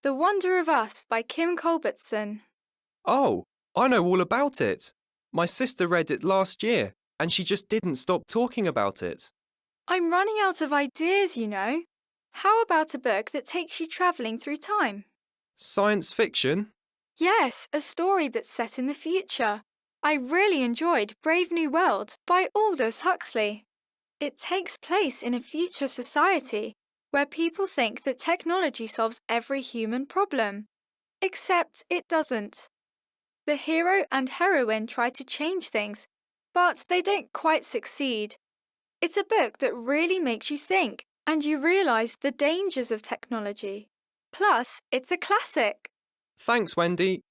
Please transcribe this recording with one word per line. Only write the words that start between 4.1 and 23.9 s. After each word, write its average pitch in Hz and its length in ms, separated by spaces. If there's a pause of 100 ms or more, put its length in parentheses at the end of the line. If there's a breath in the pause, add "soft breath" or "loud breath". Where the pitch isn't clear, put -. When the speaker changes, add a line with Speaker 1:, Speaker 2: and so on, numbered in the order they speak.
Speaker 2:
about 254 400
it. - 340 (380)
My 170 140
sister 185 420
read 165 220
it 143 140
last 190 400
year, 185 300 (260)
and 165 120
she 185 120
just - 260
didn't 185 280
stop 175 300
talking 233 400
about 104 360
it. - 260 (580)
Speaker 1:
I'm 349 220
running 392 320
out 370 200
of 294 120
ideas, 330 640
you 226 100
know. 214 360 (480)
How 440 320
about 311 320
a - 20
book 226 340
that 285 140
takes - 340
you 330 80
travelling 269 520
through 294 180
time? 294 480 (500)
Speaker 2:
Science 208 560
fiction? 196 600 (460)
Speaker 1:
Yes, 349 540
a 302 80
story 349 480
that's 240 220
set 226 300
in 254 80
the 285 80
future. 269 680 (400)
I 302 140
really 302 480
enjoyed 240 580
Brave 339 300
New 330 180
World 254 460 (100)
by 359 300
Aldous 330 460
Huxley. 214 640 (540)